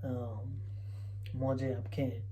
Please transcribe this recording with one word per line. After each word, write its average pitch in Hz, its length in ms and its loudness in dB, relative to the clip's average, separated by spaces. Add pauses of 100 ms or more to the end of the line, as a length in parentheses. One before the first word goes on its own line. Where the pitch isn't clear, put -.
আহ, - 360 0 (960)
মজে 131 400 4
আপকে - 300 2 (260)